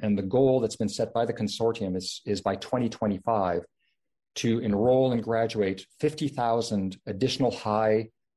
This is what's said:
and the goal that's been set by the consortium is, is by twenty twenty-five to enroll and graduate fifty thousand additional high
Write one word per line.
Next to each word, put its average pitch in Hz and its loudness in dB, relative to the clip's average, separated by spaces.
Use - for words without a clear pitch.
and 104 2
the 95 -2
goal 131 4
that's 113 -2
been 107 -2
set 107 -4
by 117 0
the 117 -2
consortium 107 -2
is, - -6
is 101 -2
by 98 0
twenty 120 -2
twenty-five 98 0
to 113 0
enroll 123 4
and 117 0
graduate 110 0
fifty 151 0
thousand 113 -2
additional 120 0
high 110 2